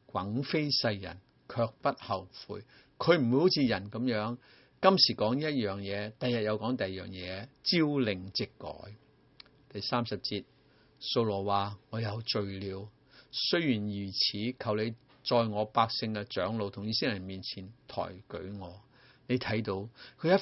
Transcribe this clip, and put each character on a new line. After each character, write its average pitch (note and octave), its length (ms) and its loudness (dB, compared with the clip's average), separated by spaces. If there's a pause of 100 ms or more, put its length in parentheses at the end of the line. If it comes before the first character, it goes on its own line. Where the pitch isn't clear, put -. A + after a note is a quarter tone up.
(100)
滾 G#2 320 -2
非 D3+ 280 0
世 - 180 0
人， F#2+ 320 -6 (280)
卻 A2+ 320 -2
不 C#3 120 0
後 F#2+ 340 -4 (200)
悔。 F#2+ 180 -10 (340)
佢 E3+ 200 6
唔 A#2+ 120 4
會 B2+ 80 6
好 F3 100 8
似 D#3+ 140 4
人 G#2 280 2
噉 A2+ 120 -6
樣， A#2 360 0 (440)
今 F#3+ 160 8
時 - 160 4
講 A2+ 240 2
一 D3 260 0
樣 G2 140 -2
嘢， G2+ 400 -4
第 B2+ 120 0
日 A#2 120 0
又 G#2+ 160 0
講 A#2 180 -2
第 A2 80 -2
二 F#2+ 60 -2
樣 F#2 180 -8
嘢， F#2 400 -8 (140)
朝 D3+ 380 4
令 G2 340 0
夕 A2+ 240 -2
改。 E2 100 -10 (1040)
第 G#2 100 -8
三 A#2+ 240 0
十 G#2+ 140 -4
節， G2+ 260 -4 (560)
掃 - 220 0
羅 G2 220 2
話： G2+ 340 0 (120)
「我 A2+ 100 -4
有 A2 220 -4
罪 A2 200 0 (180)
了。」 G2 280 -8 (440)
雖 - 280 0
然 C3 200 2
如 G2+ 320 -4
此， A2 480 -2
求 G#2+ 160 0
你 A2+ 180 -2 (300)
在 B2 120 2 (120)
我 G#2 160 0
百 A2+ 240 4
姓 A2+ 260 -4
嘅 G#2 100 -4
長 G2+ 320 -2
老 G#2 140 -2
同 G2+ 160 -8
以 A2 60 -2
色 C#3+ 140 0
列 A#2 80 0
人 F#2 80 -6
面 F#2+ 200 -8
前 F#2+ 260 -10 (200)
抬 - 140 -4 (260)
舉 F#2 300 -8
我。 F#2 220 -12 (460)
你 B2 120 0
睇 A2+ 260 0
到 G2+ 240 -4 (320)
佢 D#3+ 120 4
一 G3 100 8